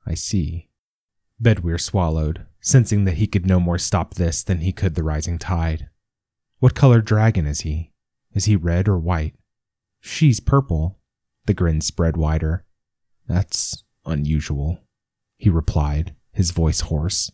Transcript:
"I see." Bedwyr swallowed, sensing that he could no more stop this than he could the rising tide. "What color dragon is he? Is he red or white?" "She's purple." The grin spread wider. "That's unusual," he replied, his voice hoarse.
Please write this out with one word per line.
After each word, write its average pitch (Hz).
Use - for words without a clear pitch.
"I 80
see." 85
Bedwyr 87
swallowed, 80
sensing 107
that 87
he 98
could 90
no 92
more 87
stop -
this 85
than 90
he 87
could 90
the 82
rising 78
tide. 82
"What 127
color 120
dragon 107
is 73
he? 80
Is 98
he 104
red 87
or 98
white?" 80
"She's -
purple." 95
The 104
grin 80
spread 82
wider. 78
"That's -
unusual," 76
he 107
replied, 78
his 87
voice 80
hoarse. -